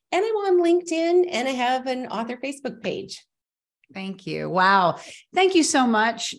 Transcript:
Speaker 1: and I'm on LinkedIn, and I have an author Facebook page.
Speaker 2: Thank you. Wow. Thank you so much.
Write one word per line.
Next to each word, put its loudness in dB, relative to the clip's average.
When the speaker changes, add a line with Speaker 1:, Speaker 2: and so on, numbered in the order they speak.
Speaker 1:
and 0
I'm -2
on 2
LinkedIn, 2
and -4
I -2
have -2
an -4
author -6
Facebook -10
page. -8
Speaker 2:
Thank -12
you. -6
Wow. 4
Thank 4
you 6
so 2
much. 0